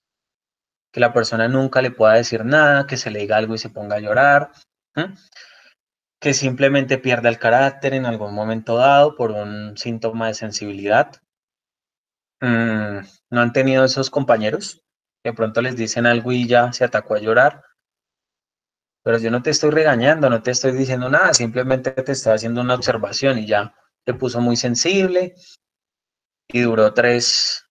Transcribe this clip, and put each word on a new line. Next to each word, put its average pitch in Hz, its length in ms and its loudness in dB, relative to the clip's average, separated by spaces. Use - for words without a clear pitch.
Que 123 100 -4
la 117 120 4
persona 113 360 0
nunca 131 320 0
le 127 100 -2
pueda 110 220 4
decir 113 320 0
nada, 143 420 4
que 131 100 -6
se 113 140 -8
le 107 80 -6
diga 104 180 0
algo 110 160 0
y 113 40 -6
se 107 120 -12
ponga 104 280 -6
a - 20 -6
llorar, 139 520 2
¿m? 180 180 -6
Que 143 120 0
simplemente 135 640 0
pierda 120 300 -2
el 113 100 0
carácter 135 560 0
en 131 120 -2
algún 107 280 -6
momento 110 440 -4
dado 139 380 4
por 113 160 -2
un 104 460 -10
síntoma 113 500 -6
de 110 60 -4
sensibilidad. 104 880 -2
Mm, 110 580 -2
¿no 120 120 2
han 117 100 2
tenido 131 320 2
esos 131 260 0
compañeros? 120 720 -2
De 117 80 -6
pronto 113 280 -4
les 127 140 -4
dicen 117 300 -4
algo 120 260 0
y 123 160 -2
ya 123 240 4
se 127 140 -2
atacó 110 300 -2
a 104 40 -2
llorar. 117 420 2
Pero 117 160 0
yo 113 100 -4
no 120 140 -2
te 156 60 -4
estoy 151 220 0
regañando, 147 580 2
no 113 120 0
te 123 100 -4
estoy 127 200 -2
diciendo 127 380 -2
nada, 165 240 2
simplemente 127 580 -2
te 131 220 -4
estoy 113 200 0
haciendo 113 280 -2
una 123 140 -2
observación 123 600 -2
y 107 100 -6
ya 107 280 -2
te 123 80 -2
puso 120 260 -4
muy 120 160 2
sensible 180 800 0
y 120 140 -2
duró 110 320 2
tres, - 760 0